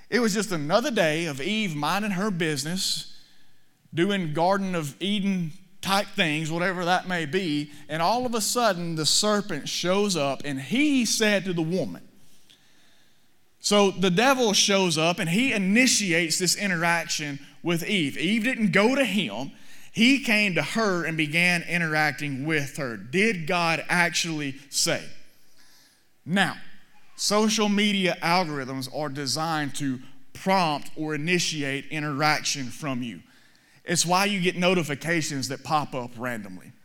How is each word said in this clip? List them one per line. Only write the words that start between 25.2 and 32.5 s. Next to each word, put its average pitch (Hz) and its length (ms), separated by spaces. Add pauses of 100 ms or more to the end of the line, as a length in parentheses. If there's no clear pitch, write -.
Now, 156 300 (600)
social 214 520
media 202 520
algorithms 147 760
are 147 140
designed 143 680
to 135 240 (320)
prompt 175 640
or 156 180
initiate 151 720
interaction 147 840